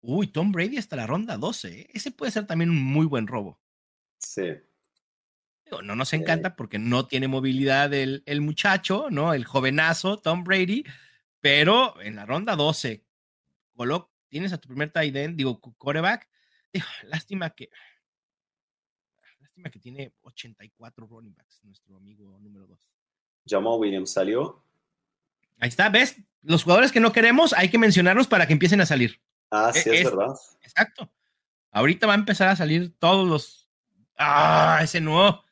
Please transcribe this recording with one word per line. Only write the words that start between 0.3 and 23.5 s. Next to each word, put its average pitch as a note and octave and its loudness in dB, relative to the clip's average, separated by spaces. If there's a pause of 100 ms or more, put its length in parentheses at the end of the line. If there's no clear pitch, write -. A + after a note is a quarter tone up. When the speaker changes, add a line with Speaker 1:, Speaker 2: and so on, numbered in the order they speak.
Speaker 1:
Brady G3 -4
hasta - -10
la A2+ -8
ronda F3 -6
doce, A2 -10
¿eh? - -20
Ese - -12
puede B3+ -10
ser G#3 -6
también E3+ -2
un D#3 0
muy C#3 0
buen C3 -4
robo. G#2 -10 (580)
Speaker 2:
Sí. - -8 (1200)
Speaker 1:
Digo, - -14
no G2+ -10
nos B2+ -4
Speaker 2:
Sí. - -4
Speaker 1:
encanta E3 -4
porque G#2+ -10
no B2 -2
tiene C3 -4
movilidad C3+ -2
el, C3+ -4
el C#3+ -6
muchacho, F#3+ -2
¿no? D#3+ -2
El B2 -4
jovenazo D#3+ -2
Tom E3+ -2
Brady, F#3+ -2 (560)
pero D#3+ 2
en G#2+ -12
la G2+ -16
ronda F3 -4
doce, D3 -2 (680)
colo-, C3 -6 (200)
tienes F3+ -8
a D#3+ -12
tu - -20
primer C#3+ -8
tight D3+ -4
end, D#3 -8
digo, - -4
cu-, B2 -20
quarterback. D#3+ -4 (460)
Digo, F#3+ -6 (160)
lástima D#3+ -10
que, - -20 (1700)
lástima D#3 -20
que G2+ -20
tiene B2+ -18
ochenta A#2 -20
y G#2 -20
cuatro A#2 -20
running A2+ -20
backs, - -20
nuestro G2 -20
amigo G2 -20
número G2+ -20
dos. - -20 (580)
Speaker 2:
Jamal G#2+ -2